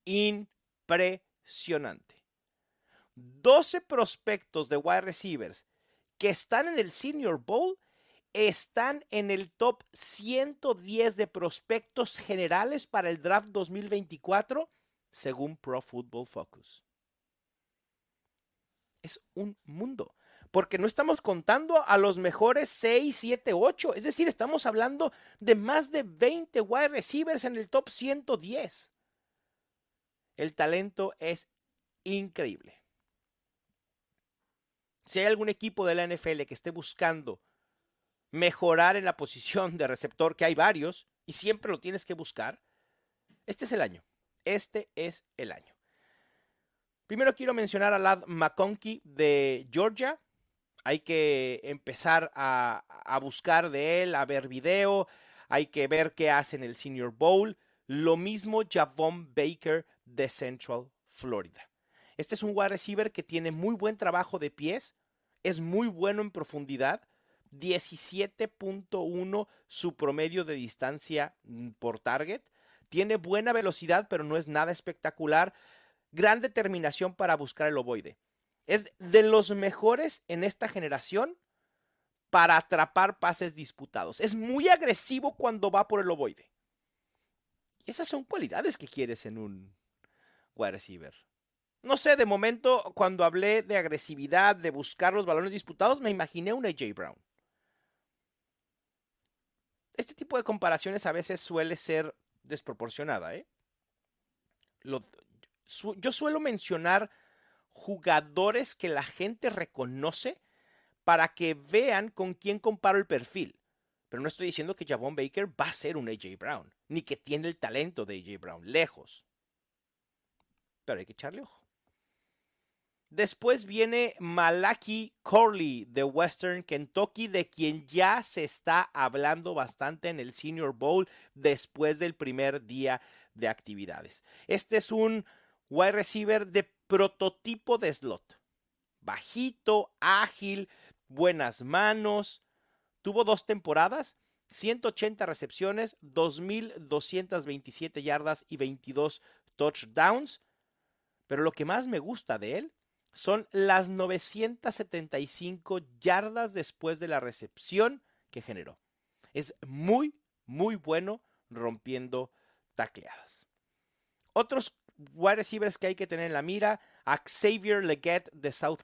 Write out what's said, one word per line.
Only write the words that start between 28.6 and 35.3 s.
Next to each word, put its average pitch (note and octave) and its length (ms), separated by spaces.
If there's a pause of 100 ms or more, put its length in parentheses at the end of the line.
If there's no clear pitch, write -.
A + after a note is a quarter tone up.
El D#3 160
talento F#3 640
es E3 300 (540)
increíble. F#3 760 (2250)
Si - 140
hay G3 60
algún G#3+ 240